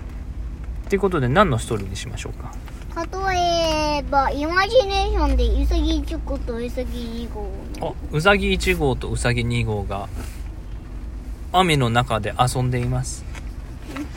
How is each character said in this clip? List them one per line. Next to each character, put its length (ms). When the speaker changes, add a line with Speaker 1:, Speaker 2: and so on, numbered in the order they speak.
Speaker 1:
て 80
い 0
う 20
こ 100
と 120
で、 80
何 200
の 80
ス 100
ト 80
ー 20
リ 80
ー 40
に 60
し 140
ま 80
し 80
ょ 60
う 20
か？ 180
Speaker 2:
例 680
え 100
ば、 200
イ 160
マ 220
ジ 180
ネ 200
ー 60
シ 60
ョ 140
ン 60
で 100
ウ 180
サ 100
ギ 240
一 160
号 120
と 180
ウ 140
サ 140
ギ 60
二 300
号。 200
Speaker 1:
あ、 120
ウ 80
サ 160
ギ 160
一 220
号 220
と 140
ウ 60
サ 180
ギ 120
二 180
号 200
が、 260
雨 240
の 120
中 300
で 180
遊 240
ん 100
で 80
い 100
ま 160
す。 180